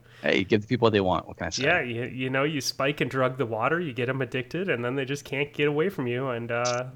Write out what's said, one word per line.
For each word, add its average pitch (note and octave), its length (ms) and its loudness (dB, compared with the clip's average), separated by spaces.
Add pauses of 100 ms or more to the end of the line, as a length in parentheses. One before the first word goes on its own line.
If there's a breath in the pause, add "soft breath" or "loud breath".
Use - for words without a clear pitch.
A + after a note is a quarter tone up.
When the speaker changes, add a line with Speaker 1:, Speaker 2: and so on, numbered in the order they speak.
(240 soft breath)
Speaker 1:
Hey, D2 160 4
you F#2+ 60 0
give G#2 160 4
the G#2+ 60 -10
people A#2 180 2
what A2 80 6
they G2+ 80 6
want. F2+ 260 2
What - 100 -12
can F2 100 -4
I - 20 -4
say? B2 160 -4
Speaker 2:
Yeah, E3+ 160 4
you, B2 240 -4
you C3 240 -4
know, C3+ 160 2
you D3+ 160 -2
spike C#3+ 400 -2
and C3 100 0
drug C3 260 2
the C3+ 80 0
water, A#2 360 0
you D#3+ 100 -4
get A#2+ 160 -2
'em C3 140 0
addicted, C3+ 480 -4
and A#2+ 160 0
then B2+ 100 -2
they C#3 80 -2
just C#3+ 220 -6
can't C#3+ 280 -2
get D3 140 2
away D3+ 220 2
from D3 180 -2
you. B2+ 220 -2
And, A#2 200 -4
uh, B2 360 0 (100)